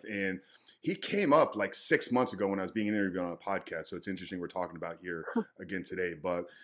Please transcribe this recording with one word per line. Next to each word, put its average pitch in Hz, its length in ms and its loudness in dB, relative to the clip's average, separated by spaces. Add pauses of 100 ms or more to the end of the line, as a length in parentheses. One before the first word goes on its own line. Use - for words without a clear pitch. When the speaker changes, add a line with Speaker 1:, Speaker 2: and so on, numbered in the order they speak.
Speaker 1:
And 98 300 -2 (400)
he 175 160 -2
came 196 380 2
up, 151 220 8
like, 98 200 0
six - 360 2
months 123 220 4
ago 98 140 2
when 98 120 2
I 95 40 0
was 92 80 -4
being 107 160 0
interviewed 98 340 2
on 87 120 -2
a - 20 -10
podcast. 90 520 -4
So 92 100 -8
it's 87 100 -10
interesting 90 320 -6
we're 87 80 -4
talking 85 300 -4
about 82 220 -6
here 85 340 -6
Speaker 2:
Huh. 226 100 2 (160)
Speaker 1:
again 92 240 -4
today. 90 300 -2
But, 87 320 -2 (180)